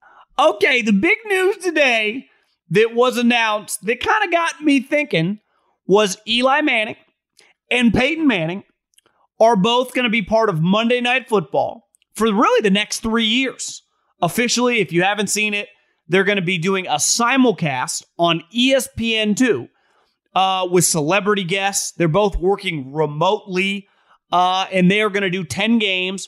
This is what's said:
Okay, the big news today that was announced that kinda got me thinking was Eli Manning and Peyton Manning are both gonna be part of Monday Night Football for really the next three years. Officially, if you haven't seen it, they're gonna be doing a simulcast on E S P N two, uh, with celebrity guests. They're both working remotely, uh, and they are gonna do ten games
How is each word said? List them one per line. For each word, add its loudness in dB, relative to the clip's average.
Okay, 2
the 2
big 2
news 0
today -2
that 2
was 2
announced 0
that -4
kinda 0
got -2
me 2
thinking -2
was 2
Eli 0
Manning -2
and 2
Peyton 0
Manning -2
are 6
both 2
gonna 0
be 0
part 2
of -2
Monday 2
Night -2
Football -2
for 0
really 2
the 2
next -2
three -2
years. -4
Officially, 0
if -4
you 2
haven't -2
seen -2
it, -6
they're 2
gonna 0
be -2
doing -2
a 0
simulcast 0
on 0
E 2
S 0
P -2
N 0
two, 0
uh, 0
with 2
celebrity 0
guests. -4
They're 0
both 0
working -4
remotely, -2
uh, 2
and 4
they 2
are 0
gonna -2
do -4
ten 0
games -4